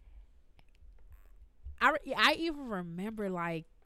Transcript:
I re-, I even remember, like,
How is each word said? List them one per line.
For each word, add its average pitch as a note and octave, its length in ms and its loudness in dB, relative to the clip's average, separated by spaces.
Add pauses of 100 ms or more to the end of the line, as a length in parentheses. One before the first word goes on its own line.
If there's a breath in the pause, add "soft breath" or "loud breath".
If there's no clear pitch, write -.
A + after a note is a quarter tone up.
(1800 soft breath)
I B3+ 100 8
re-, D4 240 -2
I A3 180 8
even D#4 340 -2
remember, G3 640 -4
like, E3+ 360 -2 (200)